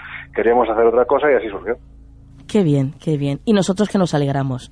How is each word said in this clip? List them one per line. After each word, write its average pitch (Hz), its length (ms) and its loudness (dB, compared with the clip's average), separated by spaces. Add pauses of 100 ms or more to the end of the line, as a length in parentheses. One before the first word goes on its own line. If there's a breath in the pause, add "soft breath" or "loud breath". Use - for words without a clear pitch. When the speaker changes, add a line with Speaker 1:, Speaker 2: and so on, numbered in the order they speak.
(320 loud breath)
Speaker 1:
queríamos 113 380 2
hacer 113 160 2
otra 117 200 4
cosa 139 260 2
y - 20 4
así 110 140 0
surgió. 101 280 -6 (680)
Speaker 2:
Qué 208 160 0
bien, 143 300 0 (100)
qué 156 140 -2
bien. 139 280 -4
Y 233 80 0
nosotros 196 360 0
que 208 100 -2
nos 175 160 0
alegramos, 139 580 -2